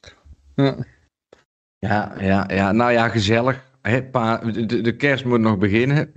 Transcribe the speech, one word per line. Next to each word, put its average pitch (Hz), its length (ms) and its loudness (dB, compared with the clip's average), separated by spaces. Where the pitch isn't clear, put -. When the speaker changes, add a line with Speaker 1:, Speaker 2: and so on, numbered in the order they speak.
Speaker 1:
Ja. 139 200 2
Speaker 2:
Ja, 101 400 -2
ja, 98 280 2
ja. 98 240 0
Nou 120 200 2
ja, 117 180 2
gezellig. 117 540 0
Hè, 123 220 0
pa-, 117 340 -2
de, 113 280 -4
de, 107 160 -2
de 113 140 -2
kerst 139 300 -2
moet 120 140 2
nog 110 180 2
beginnen. 120 600 0